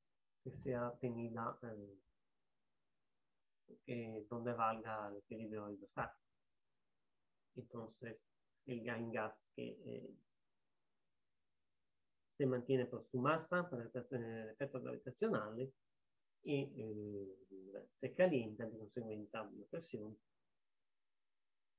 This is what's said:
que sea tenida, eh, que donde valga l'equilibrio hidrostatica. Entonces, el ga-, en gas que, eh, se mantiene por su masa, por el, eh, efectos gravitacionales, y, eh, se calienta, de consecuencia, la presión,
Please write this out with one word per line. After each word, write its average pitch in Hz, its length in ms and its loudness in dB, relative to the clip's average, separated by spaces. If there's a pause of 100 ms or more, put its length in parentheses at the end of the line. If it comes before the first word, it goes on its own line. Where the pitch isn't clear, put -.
(440)
que 131 80 -6
sea 120 480 0
tenida, 117 640 -2
eh, 101 400 -10 (1800)
que 113 420 -4
donde 117 240 0
valga 110 600 2
l'equilibrio 107 580 -6
hidrostatica. 101 580 -6 (1300)
Entonces, 113 640 -10 (460)
el 120 180 -2
ga-, 117 140 0
en 117 120 0
gas 107 320 0 (140)
que, 120 300 -6
eh, 117 280 -8 (2250)
se 143 100 6
mantiene 127 420 6
por 117 180 -6
su 123 160 0
masa, 160 480 4
por 120 100 -2
el, 113 140 -6
eh, 113 580 -2
efectos 131 320 -2
gravitacionales, 123 880 0 (680)
y, 139 360 2
eh, 104 580 -4 (640)
se 127 140 -2
calienta, 117 520 6
de 113 120 -4
consecuencia, 107 680 -4
la 104 260 -12
presión, 110 480 -6 (1600)